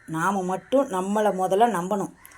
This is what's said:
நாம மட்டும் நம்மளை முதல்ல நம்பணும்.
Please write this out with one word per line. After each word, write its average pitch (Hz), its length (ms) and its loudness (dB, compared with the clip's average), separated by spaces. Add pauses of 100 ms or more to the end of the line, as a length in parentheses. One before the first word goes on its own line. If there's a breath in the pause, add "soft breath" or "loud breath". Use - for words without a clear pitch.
நாம 180 360 -2
மட்டும் 185 460 -2
நம்மளை 196 320 -2
முதல்ல 190 600 2
நம்பணும். 185 320 -4 (260 loud breath)